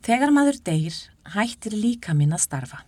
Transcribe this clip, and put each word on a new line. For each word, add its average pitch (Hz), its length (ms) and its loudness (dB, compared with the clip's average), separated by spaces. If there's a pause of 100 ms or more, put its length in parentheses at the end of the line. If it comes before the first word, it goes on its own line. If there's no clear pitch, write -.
Þegar 262 320 2
maður 285 320 4
deyr, 160 300 -2 (400)
hættir 220 420 -4
líkaminn 175 560 0
að 165 140 -2
starfa. 131 400 -10